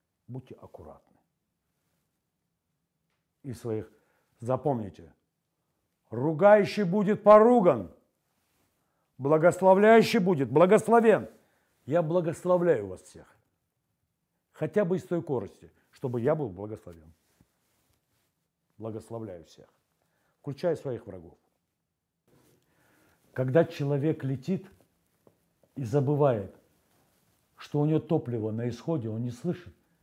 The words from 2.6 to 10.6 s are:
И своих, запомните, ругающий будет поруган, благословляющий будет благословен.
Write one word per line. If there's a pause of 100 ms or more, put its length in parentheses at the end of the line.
И
своих, (480)
запомните, (1000)
ругающий
будет
поруган, (1300)
благословляющий
будет
благословен. (600)